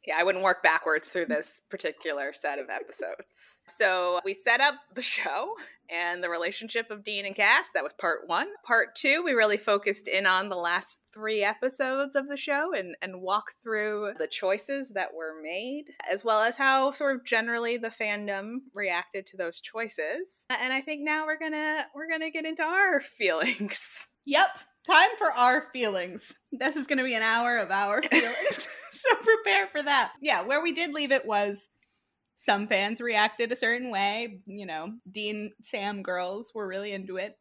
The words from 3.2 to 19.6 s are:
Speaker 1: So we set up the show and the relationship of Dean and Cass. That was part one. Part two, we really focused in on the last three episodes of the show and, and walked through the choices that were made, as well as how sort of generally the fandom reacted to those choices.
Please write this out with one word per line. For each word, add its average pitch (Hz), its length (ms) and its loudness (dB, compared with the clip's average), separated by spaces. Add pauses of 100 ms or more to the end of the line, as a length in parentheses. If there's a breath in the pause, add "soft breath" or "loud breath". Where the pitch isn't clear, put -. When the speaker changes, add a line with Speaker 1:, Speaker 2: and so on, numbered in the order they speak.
Speaker 1:
So 180 540 2
we 190 120 -4
set 240 260 4
up 277 140 6 (180)
the 254 80 -8
show 240 540 -2 (340 loud breath)
and 175 340 -2
the 175 60 -2
relationship 202 640 -4
of 208 120 -10
Dean 202 220 -4
and 196 100 -8
Cass. 233 380 6
That 160 100 0
was 143 160 -6
part 165 280 -2
one. 185 180 2 (180)
Part 226 300 2
two, 302 300 2
we 339 100 0
really 214 240 4
focused 202 500 0
in 196 200 2
on 190 220 4
the 190 80 -4
last 175 420 -2 (120)
three 214 320 -2
episodes 262 720 -2
of 277 120 0
the 285 100 -6
show 294 380 -2
and, 180 260 -6
and 185 180 -10
walked 190 440 -2
through 214 560 -4
the - 80 -2
choices 214 640 -4
that 196 240 -4
were 160 260 -10
made, 226 440 -8 (260)
as 196 120 -2
well 214 200 4
as 240 120 0
how 269 380 4
sort 277 220 0
of 247 100 -12
generally 233 540 0
the 226 100 -6
fandom 208 680 -4 (180)
reacted 190 500 -4
to - 120 -18
those 170 220 -6
choices. 220 920 -8